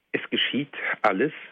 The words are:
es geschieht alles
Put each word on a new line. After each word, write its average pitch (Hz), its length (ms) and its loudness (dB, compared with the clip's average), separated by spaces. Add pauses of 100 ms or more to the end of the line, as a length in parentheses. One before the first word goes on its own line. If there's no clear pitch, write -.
(120)
es - 180 -4
geschieht - 440 0 (280)
alles 107 300 4 (200)